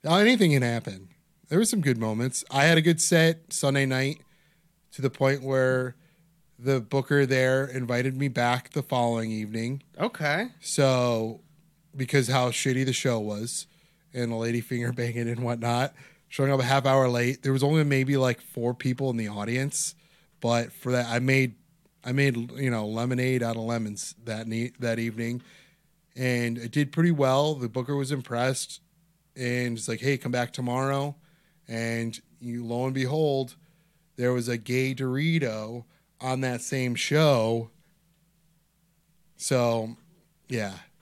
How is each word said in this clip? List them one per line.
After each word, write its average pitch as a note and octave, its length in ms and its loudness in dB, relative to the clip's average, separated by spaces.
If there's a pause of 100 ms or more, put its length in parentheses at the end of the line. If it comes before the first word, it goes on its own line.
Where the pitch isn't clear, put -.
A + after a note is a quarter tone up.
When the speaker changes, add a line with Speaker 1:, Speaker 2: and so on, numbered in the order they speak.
Speaker 1:
Anything G3 480 6
can C3+ 100 4
happen. A2 460 -4 (400)
There D#3+ 100 0
were A3+ 60 4
some A3 160 0
good C3+ 180 2
moments. A2+ 520 -2
I C#3 140 2
had E3 140 8
a D#3+ 40 4
good E3 180 4
set E3 520 2
Sunday C#3 340 2
night C3 320 -2 (720)
to - 100 -10
the C3 80 0
point C3+ 320 0
where C3 540 0 (640)
the C3 220 0
booker C#3 460 2
there C3 400 2
invited B2+ 500 -2
me C#3 120 0
back A#2+ 440 0
the C#3+ 100 -4
following A#2 480 0
evening. A2+ 520 -6 (160)
Speaker 2:
Okay. E3+ 500 -2 (120)
Speaker 1:
So, B2 800 0 (560)
because C3+ 320 2
how B2+ 220 4
shitty C3 340 0
the B2+ 80 0
show A#2+ 260 0
was G#2+ 480 -6 (460)
and A#2+ 180 -4
the A#2 60 -4
lady A#2 240 -2
finger A#2+ 320 -4
banging A#2 360 -4
and A#2 120 -4
whatnot, A#2+ 540 -2 (340)
showing C#3 240 0
up C3+ 80 2
a B2+ 40 2
half C3+ 220 2
hour C3+ 220 6
late. B2 340 0
There C3+ 100 0
was C3+ 120 2
only D#3 200 4
maybe, C#3 320 2
like, B2+ 240 2
four A#2+ 340 -4
people C3 360 -2
in A#2 60 -2
the A2 120 -4
audience, A#2 680 -4 (460)
but A#2 320 0
for - 200 -4
that, B2 160 2
I A#2 100 0
made, C3 360 2 (500)
I B2 80 -4
made, C3+ 240 2 (160)
you C3 180 -4
know, A2 160 -2
lemonade B2 560 -2
out A2+ 140 -2
of A2+ 60 -6
lemons A2+ 520 -6 (100)
that A2+ 220 -8
ne-, A#2 340 -4
that A#2 180 -2
evening. A#2 420 -4 (760)
And A#2+ 420 0
it A#2 120 -10
did D3 220 0
pretty E3+ 180 4
well. C#3+ 440 2
The B2 140 -6
booker B2+ 280 -4
was C#3 160 -2
impressed B2+ 680 -4 (560)
and B2 400 -2
it's A2 120 -8
like, A2+ 120 -4
"Hey, C3+ 160 0
come B2 160 -6
back B2 200 -2
tomorrow." C3+ 640 -2 (500)
And A#2 540 -4 (200)
you, A#2+ 240 -8
lo A#2+ 200 -4
and C3 100 -2
behold, C3+ 600 -2 (600)
there B2 160 0
was A#2+ 160 -2
a A#2+ 80 -2
gay B2+ 380 -2
Dorito B2+ 880 -2 (360)
on C3 220 -2
that B2 180 -2
same B2+ 340 -2
show. A#2 760 2 (1700)
So, A#2 600 0 (520)
yeah. G#2 260 -6 (280)